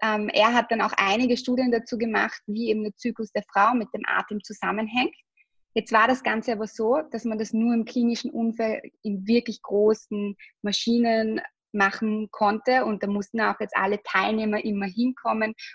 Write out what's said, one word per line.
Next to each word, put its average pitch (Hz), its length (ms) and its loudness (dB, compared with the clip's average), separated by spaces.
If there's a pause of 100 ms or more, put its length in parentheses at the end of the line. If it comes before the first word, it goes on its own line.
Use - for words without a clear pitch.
ähm, 214 260 0
er 220 260 4
hat 233 180 2
dann 226 80 -2
auch 196 160 0
einige 233 400 2
Studien 247 340 0
dazu 233 260 -2
gemacht, 214 500 -2
wie 220 220 -4
eben 214 140 0
der 208 140 -6
Zyklus 226 340 -6
der 202 220 -4
Frau 208 220 4
mit 226 200 0
dem 214 120 -8
Atem 196 360 -2
zusammenhängt. 214 720 -2 (600)
Jetzt 220 180 -2
war 220 160 6
das 254 160 2
Ganze 220 280 -2
aber 214 140 -2
so, 226 320 0 (140)
dass 226 120 -8
man 220 140 -2
das 214 140 -4
nur 226 200 2
im 226 120 2
klinischen 233 480 -2
Umfeld 226 500 -2 (200)
in 202 240 -4
wirklich 233 360 2
großen 208 720 0 (280)
Maschinen 226 800 0 (300)
machen 214 600 0
konnte. 220 520 2
Und 208 200 -2
da - 20 -2
mussten 202 340 -4
auch 208 200 0
jetzt 208 160 -4
alle 196 260 0
Teilnehmer 214 640 0
immer 202 220 -2
hinkommen, 220 680 -2 (200)